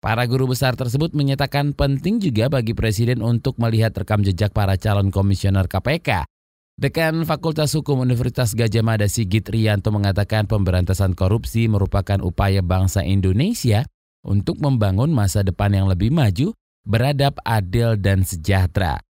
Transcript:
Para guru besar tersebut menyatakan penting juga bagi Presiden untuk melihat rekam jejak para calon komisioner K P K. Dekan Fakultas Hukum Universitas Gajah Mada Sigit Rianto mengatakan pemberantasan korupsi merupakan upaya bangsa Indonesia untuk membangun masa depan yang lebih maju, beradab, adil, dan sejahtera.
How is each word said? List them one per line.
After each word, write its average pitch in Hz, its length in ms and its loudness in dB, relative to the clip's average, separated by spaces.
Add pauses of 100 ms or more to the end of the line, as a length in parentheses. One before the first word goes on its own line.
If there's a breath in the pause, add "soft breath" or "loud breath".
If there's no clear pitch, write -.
Para 113 240 -2
guru 127 240 0
besar 123 240 -2
tersebut 139 400 -2
menyatakan 143 560 0
penting 143 480 -2
juga 123 320 0
bagi 117 240 -2
Presiden 113 480 0
untuk 120 320 0
melihat 113 400 0
rekam 104 240 -2
jejak 98 320 0
para 95 240 0
calon 101 320 0
komisioner 98 560 0
K 92 160 -4
P 139 160 -2
K. 107 320 -4 (480)
Dekan 160 480 0
Fakultas 156 480 -2
Hukum 143 320 0
Universitas 123 480 0
Gajah 113 320 0
Mada 107 240 2
Sigit 104 400 -2
Rianto 110 400 0
mengatakan 104 560 0
pemberantasan 92 720 0
korupsi 110 560 0
merupakan 98 480 0
upaya 98 400 0
bangsa 92 400 2
Indonesia 101 880 0 (320)
untuk - 400 -2
membangun 117 480 2
masa 104 320 0
depan 101 320 0
yang 98 160 2
lebih 95 240 2
maju, 139 400 2 (320)
beradab, 139 560 0
adil, 110 560 0
dan 95 320 2
sejahtera. 92 720 0 (120)